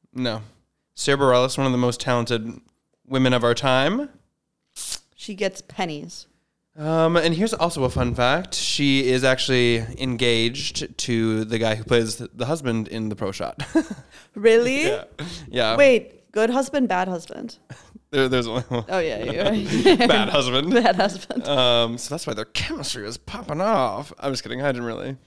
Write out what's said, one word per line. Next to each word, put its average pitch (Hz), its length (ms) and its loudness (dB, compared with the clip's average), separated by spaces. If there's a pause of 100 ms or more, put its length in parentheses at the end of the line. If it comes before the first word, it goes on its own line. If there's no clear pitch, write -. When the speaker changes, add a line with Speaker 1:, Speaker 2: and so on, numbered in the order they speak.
(140)
Speaker 1:
No. 117 280 -4 (540)
Sarah 139 220 2
Bareilles, 131 400 4
one 135 100 2
of 127 60 2
the 123 40 0
most 123 220 0
talented 117 640 -2 (440)
women 131 280 2
of 120 100 2
our 120 100 4
time. 143 560 0 (1040)
Speaker 2:
She - 200 -12
gets 190 260 -4
pennies. 165 680 -8 (480)
Speaker 1:
Um, 160 420 2
and 165 160 4
here's 208 220 0
also 160 300 0
a 123 40 0
fun 123 240 0
fact. 139 400 0
She 135 540 2
is 127 160 2
actually 123 540 4 (220)
engaged 120 1000 -2
to 113 440 0
the 110 140 -2
guy 110 160 0
who 107 100 -4
plays 113 340 2
the 120 280 -10
husband 123 420 -2
in 110 220 -6
The 104 60 -6
Pro 95 160 -4
Shot. - 300 -8 (120)
<laughs> - 640 -6
Speaker 2:
Really? 240 480 4
Speaker 1:
Yeah. - 200 -2 (460)
Yeah. 123 260 2
Speaker 2:
Wait, - 560 4
good 220 200 2
husband, 269 360 0
bad 185 200 -2
husband? - 500 -10 (120)
Speaker 1:
<laughs> - 80 -18 (320)
There, 131 200 4
there's 123 180 2
only 117 160 -2
one. 117 240 -4
Speaker 2:
Oh, 190 120 -2
yeah, 127 220 -2
you're 139 220 -4
right. 214 540 4
Speaker 1:
<laughs> - 100 4
Bad 131 220 4
husband. 139 440 0
Speaker 2:
<laughs> - 0 -
Bad 233 220 4
husband. 190 500 -2
Speaker 1:
Um, 120 520 2
so - 160 -10
that's 131 120 -8
why 127 80 -6
their 107 120 -6
chemistry - 580 -6
was 117 140 -10
popping 180 420 -10
off. 147 580 -2
I'm 139 140 -4
just 127 120 -6
kidding. 123 180 -8
I 143 100 -2
didn't 120 140 -6
really 123 420 -8